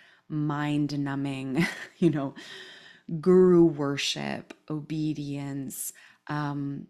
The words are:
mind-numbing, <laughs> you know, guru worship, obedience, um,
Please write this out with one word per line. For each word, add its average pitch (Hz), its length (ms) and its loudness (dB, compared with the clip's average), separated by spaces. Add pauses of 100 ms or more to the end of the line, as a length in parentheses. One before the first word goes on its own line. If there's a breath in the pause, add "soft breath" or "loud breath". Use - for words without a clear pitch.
(300 loud breath)
mind-numbing, 143 1400 -2 (160)
<laughs> - 160 -20
you 170 140 4
know, 139 240 -4 (840 loud breath)
guru 180 460 8
worship, 143 880 -2 (160)
obedience, 143 1200 -6 (360 loud breath)
um, 143 640 -4